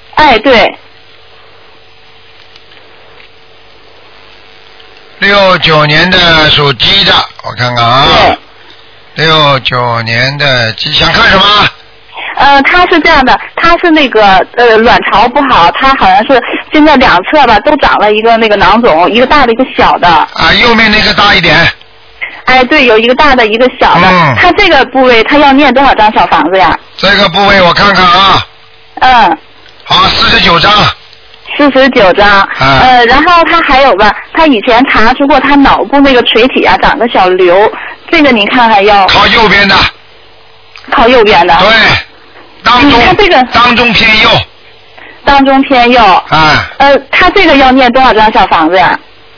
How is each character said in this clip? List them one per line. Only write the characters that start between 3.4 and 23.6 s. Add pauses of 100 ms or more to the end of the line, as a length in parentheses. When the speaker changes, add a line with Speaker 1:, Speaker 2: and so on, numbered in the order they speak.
Speaker 2:
六
九
年
的
属
鸡
的， (300)
我
看
看
啊。
Speaker 1:
对。 (880)
Speaker 2:
六
九
年
的
鸡，
想
看
什
么？ (920)
Speaker 1:
呃，
他
是
这
样
的， (160)
他
是
那
个， (120)
呃，
卵 (100)
巢
不
好，
他
好
像 (100)
是 (360)
现
在
两
侧
吧
都
长
了
一
个
那
个
囊
肿，
一
个
大
的
一
个 (140)
小
的。
Speaker 2:
啊，
右
面
那
个
大
一
点。 (880)
Speaker 1:
哎，
对，
有
一
个
大
的，
一
个 (140)